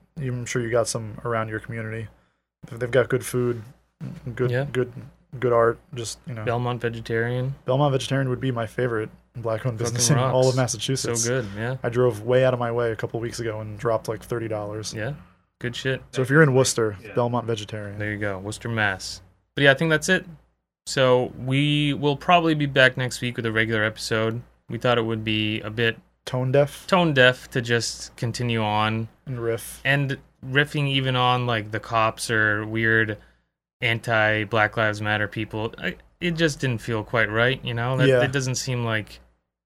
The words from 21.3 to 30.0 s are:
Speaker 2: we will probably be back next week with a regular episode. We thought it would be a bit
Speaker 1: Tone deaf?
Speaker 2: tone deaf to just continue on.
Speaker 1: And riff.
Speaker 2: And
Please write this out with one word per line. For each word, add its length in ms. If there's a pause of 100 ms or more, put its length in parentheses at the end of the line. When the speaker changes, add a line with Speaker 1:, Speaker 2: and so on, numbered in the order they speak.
Speaker 2:
we 560
will 240
probably 380
be 100
back 320
next 240
week 160
with 80
a 60
regular 320
episode. 580 (280)
We 80
thought 200
it 80
would 180
be 380
a 80
bit 280 (280)
Speaker 1:
Tone 280
deaf? 340
Speaker 2:
tone 260
deaf 380
to 100
just 560
continue 440
on. 460 (180)
Speaker 1:
And 160
riff. 420
Speaker 2:
And 340 (280)